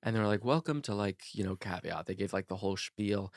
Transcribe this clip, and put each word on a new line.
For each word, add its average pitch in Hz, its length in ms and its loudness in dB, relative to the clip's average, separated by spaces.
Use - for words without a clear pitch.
and 113 120 0
they 110 60 4
were 107 60 6
like, 104 180 4
Welcome 147 380 2
to, 110 120 -2
like, 101 400 -2
you 104 100 -2
know, 90 120 0
Caveat. 87 500 -6
They 98 80 -2
gave, 98 180 -2
like, 98 160 -2
the 92 80 -4
whole 98 200 0
spiel, 101 600 -2